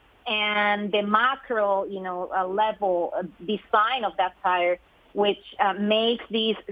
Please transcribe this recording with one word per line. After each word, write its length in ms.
and 640
the 100
macro, 800
you 180
know, 360
uh, 100
level, 720
uh, 60
design 640
of 140
that 220
tire, 380
which, 280
uh, 140
makes 580
these 240